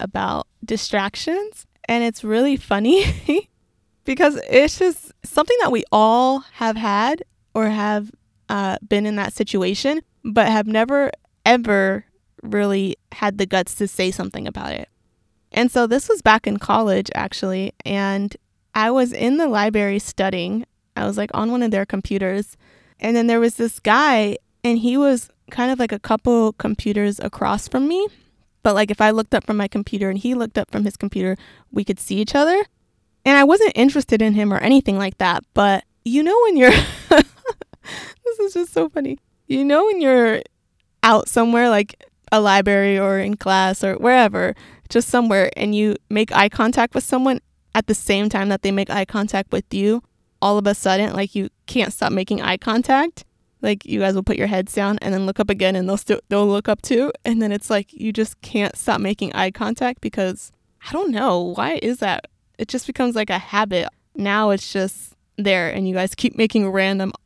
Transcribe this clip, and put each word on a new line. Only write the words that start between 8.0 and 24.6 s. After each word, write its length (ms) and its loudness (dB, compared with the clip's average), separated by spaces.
uh, 380 -4
been 200 0
in 100 -4
that 180 -6
situation, 680 -2
but 240 0
have 180 0
never, 440 0
ever 640 2
really 540 -2
had 260 -4
the 80 -2
guts 300 -2
to 100 -2
say 240 -2
something 380 -8
about 240 -10
it. 160 -12
And 180 0
so 160 2
this 220 -2
was 140 0
back 240 4
in 100 -2
college, 580 0
actually, 580 -6
and 500 -4
I 160 2
was 220 2
in 240 0
the 120 0
library 500 0
studying. 680 -4
I 100 -4
was, 100 -4
like, 180 -6
on 160 -2
one 120 -2
of 80 -2
their 160 -2
computers, 720 -6
and 160 -2
then 120 2
there 140 2
was 160 2
this 220 -4
guy, 600 2